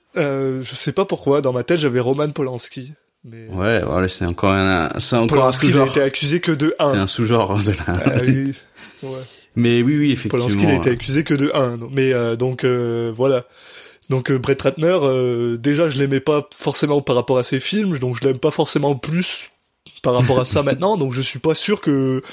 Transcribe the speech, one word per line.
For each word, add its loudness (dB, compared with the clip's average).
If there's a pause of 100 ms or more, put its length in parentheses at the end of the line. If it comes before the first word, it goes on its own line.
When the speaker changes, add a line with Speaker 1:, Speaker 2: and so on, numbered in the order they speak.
(160)
Speaker 1:
mais, -2
euh, -2
je -10
sais -4
pas 0
pourquoi, 0
dans 0
ma -2
tête, 0
j'avais 0
Roman 0
Polanski. -8 (300)
Mais -20
Speaker 2:
Ouais, 0
voilà, 0
c'est -4
encore 0
un, 2 (100)
c'est 0
encore 2
Speaker 1:
Polanski, 4
Speaker 2:
un 4
sous-genre. 6
Speaker 1:
il -2
a -4
été 2
accusé 0
que -2
de 0
un. 2
Speaker 2:
C'est 2
un 0
sous-genre 2
de 2
la -4
Speaker 1:
Ah 0 (120)
oui, 0 (500)
ouais. -10 (460)
Speaker 2:
Mais 4
oui, 2
oui, 2
effectivement. -2
Speaker 1:
Polanski, 2
il 4
a 4
été 2
accusé -2
que -2
de 0
un. 0
Non. -12
Mais, 2
euh, 0
donc, -4
euh, 0
voilà. 2 (640)
Donc, -2
euh, 2
Brett 0
Ratner, 0
euh, 0
déjà, 2
je -4
l'aimais 0
pas 0 (100)
forcément 0
par 0
rapport 2
à 0
ses -2
films, -2
donc -4
je 0
l'aime 0
pas 0
forcément 0
plus -4 (520)
par 0
rapport 2
à -2
ça 0
Speaker 2:
<laughs> -
Speaker 1:
maintenant, 0
donc -2
je -4
suis -4
pas 0
sûr 0
que 0